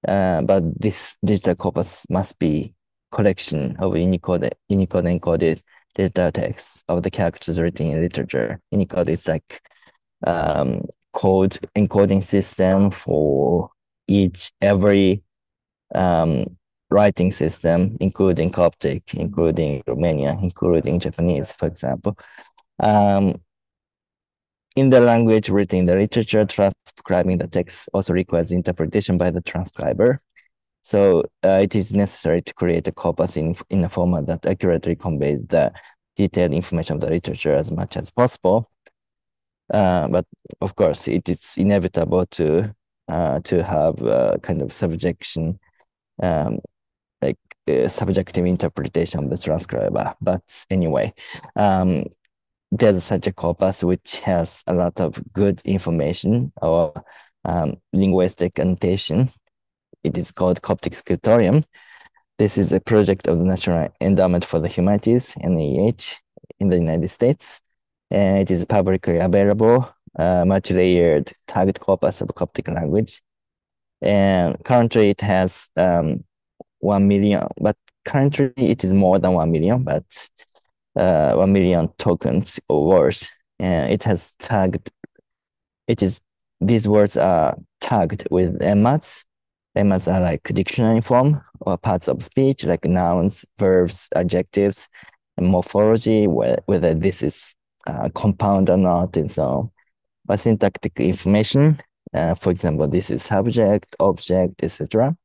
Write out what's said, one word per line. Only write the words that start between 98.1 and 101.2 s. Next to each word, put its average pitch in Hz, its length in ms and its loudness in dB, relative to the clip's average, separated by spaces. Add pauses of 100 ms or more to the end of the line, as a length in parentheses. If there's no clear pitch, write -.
compound 98 540 2
or 90 80 4
not, 90 400 0
and 73 120 -2
so - 140 -4
on. 67 280 -4 (540)
But 104 140 -2
syntactic 104 600 0
information, 107 840 2 (320)